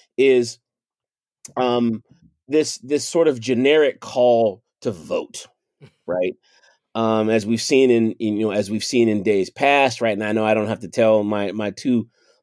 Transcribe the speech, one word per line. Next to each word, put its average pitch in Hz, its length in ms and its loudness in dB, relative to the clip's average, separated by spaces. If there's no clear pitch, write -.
is, 127 420 2
um, 120 460 -2
this, 147 300 -2
this 139 280 -4
sort 165 220 2
of 131 120 -2
generic 131 600 2
call 117 600 2
to 127 100 -4
vote, 85 560 -10
right? 90 280 -4
Um, 110 360 0
as 110 160 0
we've 113 160 -2
seen 135 280 2
in, 113 220 2
in, 107 260 -4
you 110 80 -2
know, 104 60 -2
as 101 180 -4
we've 107 140 -6
seen 117 240 2
in 104 140 0
days 98 280 0
past, 139 500 0
right? 113 120 -2
And 104 120 -4
I 104 80 -2
know 110 120 0
I 110 100 2
don't 107 140 -2
have 110 120 -6
to 92 80 -14
tell 110 340 2
my, 101 300 -4
my 104 180 -6
two, 117 380 -2